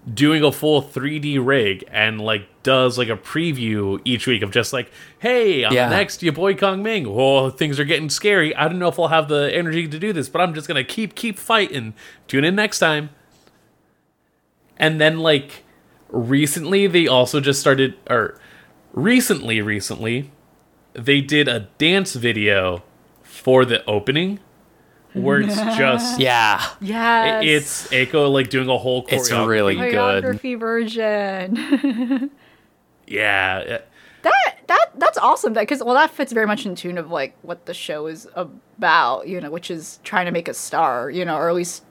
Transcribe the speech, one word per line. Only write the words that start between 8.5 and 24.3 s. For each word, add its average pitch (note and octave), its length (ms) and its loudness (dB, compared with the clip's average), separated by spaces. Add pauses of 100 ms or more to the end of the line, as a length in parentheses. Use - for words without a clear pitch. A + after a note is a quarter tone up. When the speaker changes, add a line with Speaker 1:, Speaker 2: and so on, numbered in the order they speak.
Speaker 1:
I D3+ 140 0
don't F3+ 100 -4
know F3+ 80 0
if E3 100 -2
I'll E3 120 0
have D#3 180 2
the C#3+ 260 0
energy E3 340 -2
to D3+ 120 -10
do G#3 140 -4
this, C#3+ 160 -4
but E3 120 -2
I'm F3 120 0
just D3+ 140 -10
gonna C#3+ 180 -2
keep, A3 300 -6
keep A3+ 220 -6
fighting. C#3+ 560 -2 (340)
Tune C#3 180 2
in F3+ 100 2
next G#3+ 240 -2
time." D3+ 300 0 (1700)
And D#3 220 0
then, D#3 200 4
like, D3+ 440 0 (460)
recently D3+ 800 2
they E3+ 200 4
also B2+ 320 4
just C#3 200 0
started, C3+ 360 2 (140)
or A#2 260 0 (580)
recently, D3 680 2
recently, A2+ 680 -4 (640)
they C#3 280 2
did C#3+ 260 2
a A#2 140 -2 (160)
dance F3+ 380 2
video G#2 680 2 (380)
for C3 440 4
the A#2 200 -2
opening C#3+ 540 -2 (720)